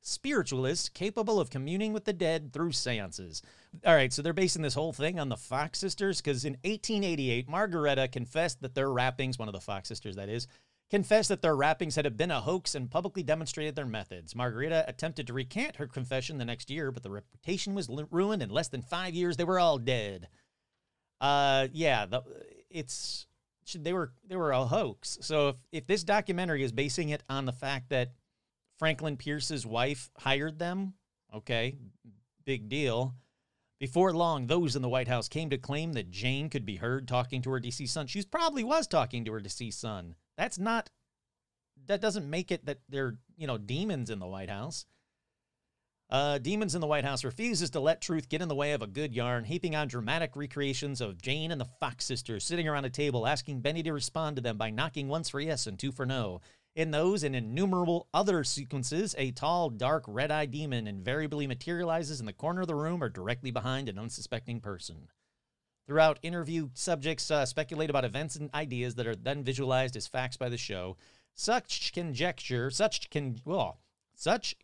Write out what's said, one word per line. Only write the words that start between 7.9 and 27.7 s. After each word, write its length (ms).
confessed 540
that 160
their 160
rappings, 440
one 120
of 40
the 80
Fox 280
sisters, 260
that 140
is, 180
confessed 420
that 120
their 140
rappings 400
had 200
been 140
a 100
hoax 360
and 120
publicly 360
demonstrated 500
their 100
methods. 520
Margaretta 500
attempted 400
to 60
recant 420
her 140
confession 500
the 60
next 260
year, 220
but 100
the 80
reputation 640
was 160
lu-, 220
ruined. 300
In 80
less 180
than 140
five 300
years, 240
they 60
were 160
all 200
dead. 500
Uh, 520
yeah, 340
the, 160
it's, 560
they 180
were, 200
they 120
were 160
a 140
hoax. 540
So 280
if, 80
if 140
this 180
documentary 580
is 80
basing 380
it 200
on 180
the 60
fact 360